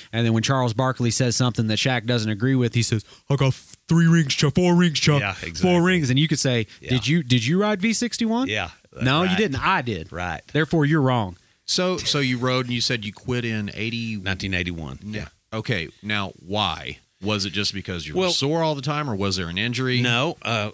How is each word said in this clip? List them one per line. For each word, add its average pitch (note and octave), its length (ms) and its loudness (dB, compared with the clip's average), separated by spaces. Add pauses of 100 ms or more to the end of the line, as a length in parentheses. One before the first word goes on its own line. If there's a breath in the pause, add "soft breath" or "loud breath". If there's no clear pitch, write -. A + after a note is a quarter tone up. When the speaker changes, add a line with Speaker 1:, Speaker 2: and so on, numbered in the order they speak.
(120)
Speaker 1:
And A#2 140 0
then A2+ 60 2
when A2+ 100 2
Charles B2+ 320 0
Barkley B2 380 0
says B2 240 0
something A#2+ 320 0
that G#2+ 100 0
Shaq B2 260 0
doesn't A2+ 280 0
agree B2 240 2
with, B2 180 2
he A#2 80 2
says, G#2+ 220 0 (240 loud breath)
"I C#3 80 2
got C3+ 180 4
f-, - 220 -14 (100)
three E3 220 6
rings, E3 260 4
Chuck, C#3+ 220 2
four F3+ 180 6
rings, F3 240 4
Chuck, D3 220 4
Speaker 2:
Yeah, G2 140 -2
Speaker 1:
four - 140 -8
Speaker 2:
exactly. F3 340 4
Speaker 1:
rings." F3 280 4
And B2+ 80 4
you D#3+ 80 4
could D3 140 0
say, A#2+ 260 0 (140 loud breath)
Speaker 2:
Yeah. - 100 -10
Speaker 1:
"Did A#2+ 160 0
you, D#3+ 160 2
did A#2+ 240 2
you F3 140 2
ride G#3 200 0
V A3+ 120 2
sixty-one?" A#3 560 0
Speaker 2:
Yeah, G2+ 220 -2 (300)
Speaker 1:
"No, C3+ 220 2
you F#3 60 2
Speaker 2:
right. F#3 100 2
Speaker 1:
didn't. C#3+ 260 -2
I F3 180 2
did." F#2+ 280 -6
Speaker 2:
Right. F2 320 -6 (100)
Speaker 1:
"Therefore, D#3 320 2
you're D3+ 180 2
wrong." A2+ 340 0 (280 soft breath)
Speaker 3:
So, F3+ 320 -2
so - 220 -2
you B2+ 200 0
rode B2+ 280 0
and A#2+ 80 -4
you A#2 60 -2
said A2+ 240 -2
you G#2 80 -8
quit B2 320 -4
in G#2+ 300 -4
eighty? A2+ 420 -6
Speaker 2:
Nineteen F#2+ 360 -6
eighty-one. E2 480 -6
Speaker 3:
N-, G#2 140 -12
Speaker 2:
Yeah. G#2+ 140 -10 (240)
Speaker 3:
okay. G#2+ 380 -4 (120)
Now, G2+ 300 -6 (120)
why? E2 540 -4 (240)
Was G2+ 220 -2
it G2+ 60 -6
just G2 240 -4
because F2 340 -8
you D2+ 60 -10
were F3+ 60 0
Speaker 2:
Well, F#3 120 0
Speaker 3:
sore D#3+ 300 0
all D#3 120 0
the C#3 60 -8
time, D3 300 -4
or G#2+ 40 -2
was G2 220 -2
there F2 120 -6
an F2 100 -6
injury? B2 420 0
Speaker 2:
No. B2 400 0
Uh, G#2+ 340 -4